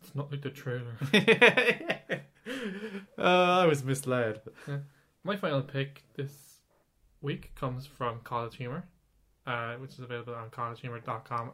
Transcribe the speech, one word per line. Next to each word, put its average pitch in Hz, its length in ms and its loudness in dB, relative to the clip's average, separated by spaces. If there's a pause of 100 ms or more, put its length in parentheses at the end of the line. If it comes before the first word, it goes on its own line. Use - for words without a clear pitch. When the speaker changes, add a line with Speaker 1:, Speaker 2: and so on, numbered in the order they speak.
Speaker 1:
It's - 140 -18
not 143 160 -6
like 139 100 -6
the 131 80 -6
trailer. 120 460 -8 (160)
Speaker 2:
<laughs> 226 1120 6 (960)
Uh, 202 40 -2 (400)
I 180 40 8
was 139 180 4
misled. 127 560 -2 (280)
Speaker 1:
Yeah. 143 100 -6 (460)
My 196 120 -2
final 151 260 0
pick 135 420 -6 (120)
this - 440 -10 (640)
week 151 320 -8
comes 131 320 -6
from 117 380 -6
College 117 320 -6
Humor, 139 280 -8 (600)
uh, 117 300 -4
which 135 160 -14
is - 80 -16
available 120 340 -8
on 113 160 -10
college 117 300 -6
humor 117 200 -10
dot 113 240 -8
com 120 280 -6